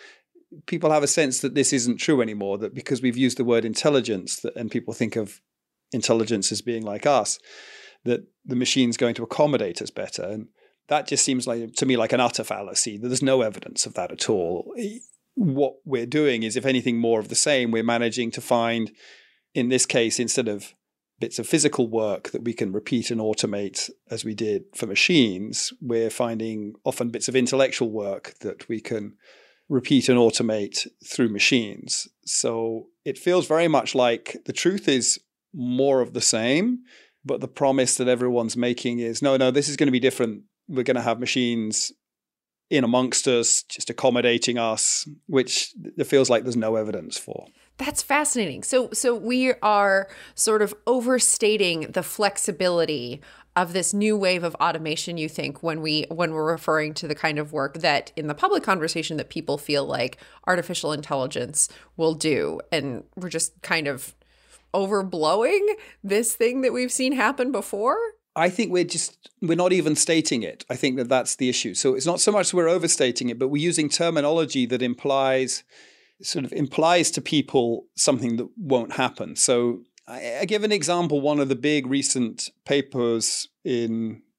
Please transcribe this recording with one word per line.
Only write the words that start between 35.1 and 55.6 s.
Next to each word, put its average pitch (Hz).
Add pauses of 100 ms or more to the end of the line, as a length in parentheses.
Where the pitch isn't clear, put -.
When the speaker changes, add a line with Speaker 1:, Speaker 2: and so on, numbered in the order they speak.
Speaker 1:
more 131
of 110
the 120
same, 156 (440)
but 135
the 135
promise 135
that 123
everyone's 120
making 120
is, 117
"No, 139
no, 131
this 139
is 143
gonna 143
be 127
different. 117 (260)
We're 127
gonna 123
have 117
machines 120 (800)
in 135
amongst 123
us, 120
just -
accommodating 120
us," 113 (200)
which - (240)
th-, 135
feels 135
like 113
there's 120
no 110
evidence 104
for. - (320)
Speaker 2:
That's 285
fascinating. 254
So, 254
so 240
we 247 (100)
are 202 (280)
sort 214
of 208 (100)
overstating 220
the 180
flexibility 170 (340)
of 175
this 180
new 214
wave 185
of 165
automation, 165
you 156
think, 143